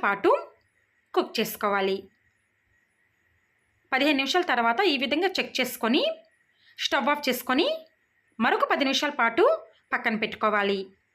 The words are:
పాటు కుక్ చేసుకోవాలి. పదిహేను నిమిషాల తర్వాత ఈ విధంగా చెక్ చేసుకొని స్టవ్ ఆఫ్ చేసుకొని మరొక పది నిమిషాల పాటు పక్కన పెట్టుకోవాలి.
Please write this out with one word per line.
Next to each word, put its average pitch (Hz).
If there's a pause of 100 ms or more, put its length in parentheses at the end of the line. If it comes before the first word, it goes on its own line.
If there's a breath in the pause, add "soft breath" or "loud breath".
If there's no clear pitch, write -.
పాటు 202 (840)
కుక్ 359
చేసుకోవాలి. 202 (2000)
పదిహేను 277
నిమిషాల 349
తర్వాత 233 (120)
ఈ 269
విధంగా 320
చెక్ -
చేసుకొని 247 (800 soft breath)
స్టవ్ 277
ఆఫ్ 294
చేసుకొని 294 (760)
మరొక 403 (100)
పది 277
నిమిషాల 285 (100)
పాటు 226 (480 loud breath)
పక్కన 240 (100)
పెట్టుకోవాలి. 202 (340)